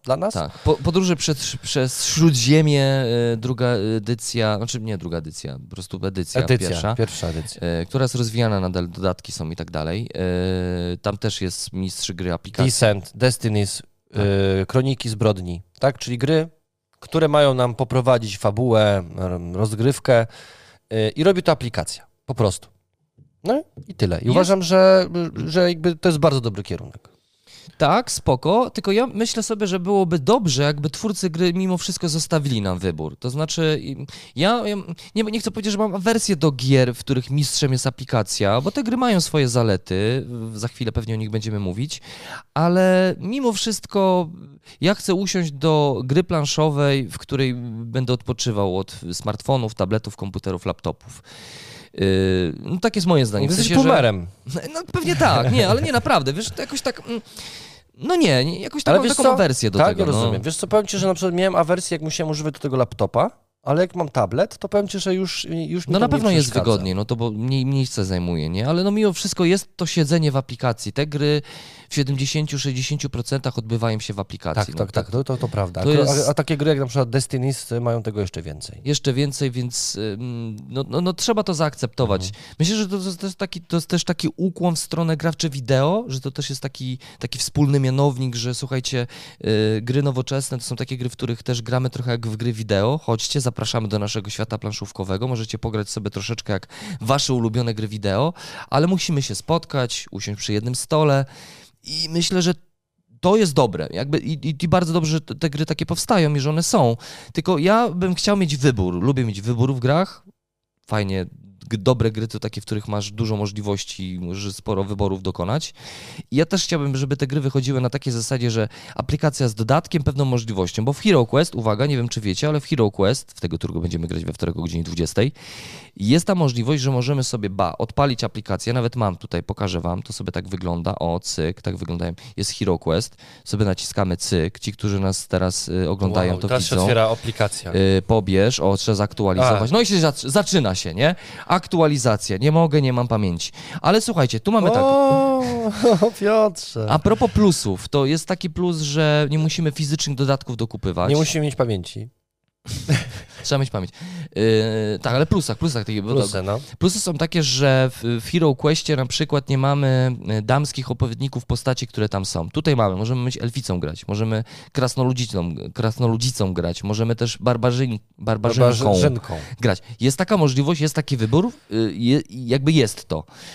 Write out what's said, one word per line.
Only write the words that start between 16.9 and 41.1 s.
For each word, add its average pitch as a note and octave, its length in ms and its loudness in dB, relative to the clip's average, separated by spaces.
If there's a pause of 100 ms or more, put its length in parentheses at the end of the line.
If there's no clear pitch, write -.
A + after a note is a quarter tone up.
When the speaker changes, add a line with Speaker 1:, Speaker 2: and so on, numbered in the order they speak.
Speaker 1:
które D#3+ 280 2
mają D3 260 6
nam B2 220 2
poprowadzić A#2+ 600 2
fabułę, G#2+ 640 4 (140)
r-, F2+ 240 -4 (120)
rozgrywkę, A2+ 760 2 (640)
e, A2 200 2
i D3+ 140 -2
robi F3+ 200 4
to E3+ 80 4
aplikacja, - 540 -4 (200)
po B2+ 100 -6
prostu. G#2 320 0 (760)
No C4 200 0 (240)
i F#3+ 80 -14
tyle. F2 240 0
I - 60 -
Speaker 2:
Jest - 60 4
Speaker 1:
uważam, F#3 320 4
że, F#3 460 6 (380)
że F3 220 4
jakby E3+ 260 0
to F3+ 140 2
jest D#3 100 2
bardzo C#3 220 4
dobry G#2 220 -4
kierunek. - 460 -10 (680)
Speaker 2:
Tak, E3+ 340 2
spoko, E3 580 2
tylko G3 220 -4
ja A#3 160 2
myślę A3 360 -2
sobie, G#3+ 240 -2
że F3+ 120 -2
byłoby F3+ 400 2
dobrze, C#3+ 440 2
jakby D3 260 0
twórcy F#3+ 400 -4
gry E3+ 240 0
mimo F#3 240 0
wszystko E3+ 320 -4
zostawili D3 520 0
nam F#2 180 0
wybór. D#2+ 400 -4
To B2 100 -6
znaczy, D#3 520 0
i-, C#3 240 -10 (300)
ja, G#3+ 320 2
ja G#3 80 -2 (400)
nie, A3 80 2
nie G#3+ 160 -4
chcę G#3 120 -2
powiedzieć, G#3+ 200 -4
że G3+ 60 -2
mam G3+ 180 0
awersję G#3 400 2
do D3 160 4
gier, B2+ 440 4
w - 40 -12
których B2+ 300 -2
mistrzem C#3 420 0
jest B2+ 160 0
aplikacja, A2+ 720 0
bo F3+ 100 -2
te C#4+ 120 -4
gry A#3 140 -2
mają A#3 240 2
swoje D3 280 2
zalety, A2 800 0
w-, A2+ 280 -8
za A2 100 -4
chwilę A2+ 240 -6
pewnie A2+ 220 -4